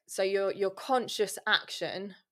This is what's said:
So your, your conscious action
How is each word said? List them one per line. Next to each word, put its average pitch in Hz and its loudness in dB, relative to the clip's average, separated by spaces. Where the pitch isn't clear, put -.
So - -2
your, 196 2
your 190 0
conscious 220 0
action 190 0